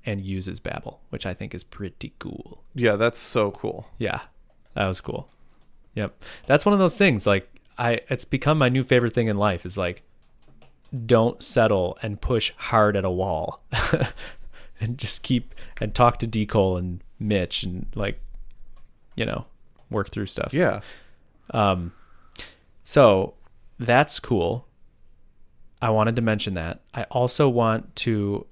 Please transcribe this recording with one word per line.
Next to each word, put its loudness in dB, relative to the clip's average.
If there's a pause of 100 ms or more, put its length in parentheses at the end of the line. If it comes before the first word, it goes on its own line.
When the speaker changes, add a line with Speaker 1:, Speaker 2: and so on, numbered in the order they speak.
Speaker 1:
and -4
uses -6
Babel, -10
which -8
I -6
think -12
is -12
pretty -12
cool. -14 (120)
Speaker 2:
Yeah, 4
that's 0
so 0
cool. -8 (100)
Speaker 1:
Yeah, -4 (520)
that -2
was -4
cool. -10 (640)
Yep. -6 (240)
That's 2
one 4
of 2
those 2
things, 4
like, 2 (280)
I, 0
it's -4
become 0
my 4
new 2
favorite 4
thing 2
in 0
life 0
is, -8
like, -4 (1000)
don't 4
settle 2
and -6
push -2
hard 2
at 0
a 0
wall -4 (580)
<laughs> -14
and -4
just -6
keep, -2 (260)
and -4
talk 4
to -2
D 0
Cole 2
and -6 (160)
Mitch 0
and, -4
like, -4 (960)
you -2
know, -4 (440)
work -2
through -4
stuff. -6
Speaker 2:
Yeah. 0 (680)
Speaker 1:
Um, 2 (880)
so 6 (460)
that's 4
cool. -2 (1120)
I 0
wanted 4
to 0
mention 0
that. -6 (120)
I -6
also 2
want 2
to 0